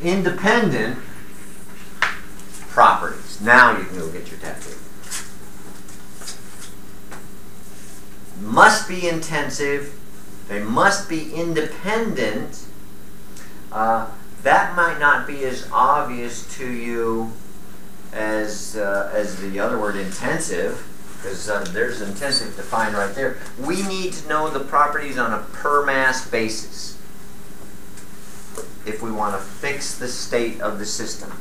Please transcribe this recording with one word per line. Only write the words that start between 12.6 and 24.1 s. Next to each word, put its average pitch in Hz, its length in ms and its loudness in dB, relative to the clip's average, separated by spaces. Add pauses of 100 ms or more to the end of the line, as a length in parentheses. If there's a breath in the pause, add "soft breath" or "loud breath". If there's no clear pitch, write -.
Uh, - 360 2 (360)
that 143 320 6
might 170 240 2
not 143 260 4
be 139 200 -4
as 123 260 -2
obvious 123 760 2 (120)
to 127 120 -4
you 117 640 0 (800)
as, 107 640 -2
uh, 101 380 0
as 101 240 0
the 98 220 -2
other 117 200 0
word, 104 160 0
intensive, 98 880 -2 (400)
'cause, 98 260 -4
uh, 101 220 0
there's 107 300 0
intensive - 540 -2
defined 104 400 0
right 101 200 0
there. 135 220 0 (200 loud breath)
We 165 260 0
need 190 300 -2